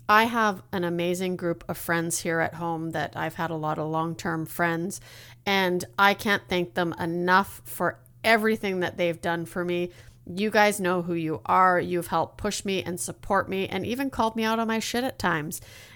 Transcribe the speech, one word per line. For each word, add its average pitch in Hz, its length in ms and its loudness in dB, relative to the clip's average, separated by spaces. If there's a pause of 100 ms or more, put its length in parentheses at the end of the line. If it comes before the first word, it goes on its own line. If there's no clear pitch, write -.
I 214 180 8
have 220 360 0 (100)
an 190 120 0
amazing 175 540 0
group 170 300 -4
of - 120 -6
friends 170 400 0
here 165 200 0
at 160 160 0
home 165 360 -4
that 156 240 -4
I've 160 200 -4
had 165 140 -2
a 165 60 -6
lot 156 240 -2
of 156 100 -4
long-term 160 560 -2
friends, 170 560 -2 (440)
and 180 380 2 (140)
I 202 160 6
can't 202 360 0
thank 180 240 -2
them 175 260 0
enough 180 640 2
for - 360 -4 (240)
everything 214 580 2
that - 160 -2
they've 170 240 0
done 170 240 -2
for 175 180 -6
me. 175 280 -2 (340)
You 190 260 -2
guys 208 280 4
know 180 220 2
who 170 120 -4
you 160 320 -2
are. 185 340 6
You've 175 280 -2
helped - 300 -2
push - 280 -4
me 190 180 -2
and 175 160 -6
support - 500 -2
me 190 180 -2
and - 180 -4
even 262 240 -2
called 226 260 0
me 226 80 -2
out 220 160 2
on 226 80 0
my 226 120 0
shit 233 240 -2
at - 140 -4
times. 165 440 -2 (340)